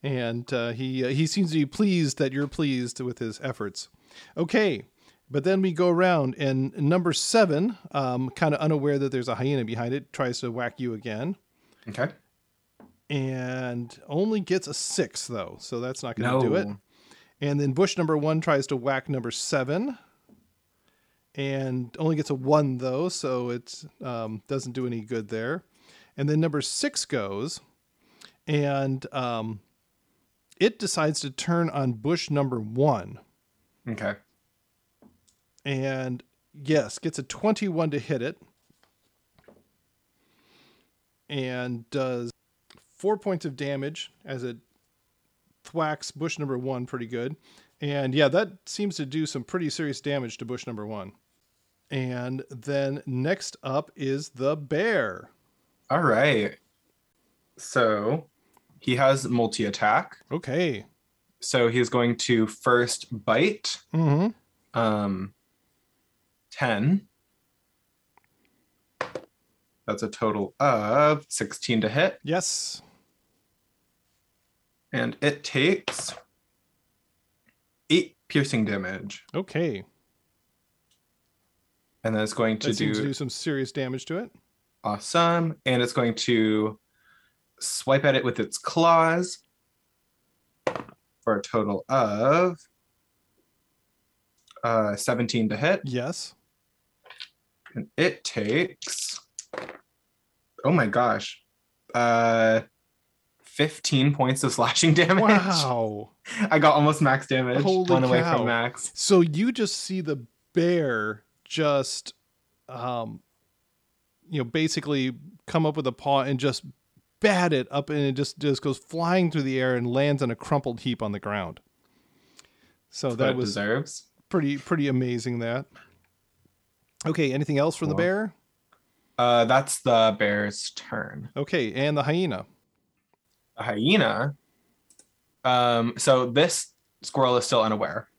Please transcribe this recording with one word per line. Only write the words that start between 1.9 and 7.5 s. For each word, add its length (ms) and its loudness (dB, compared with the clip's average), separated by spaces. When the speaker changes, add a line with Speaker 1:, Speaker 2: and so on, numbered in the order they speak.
Speaker 1:
that 140 2
you're 140 -2
pleased 520 -4
with 200 -6
his 220 -6
efforts. 460 -8
Okay. 460 0
But 140 -2
then 180 4
we 80 2
go 180 2
around, 480 4
and 400 0
number 360 2
seven, 640 2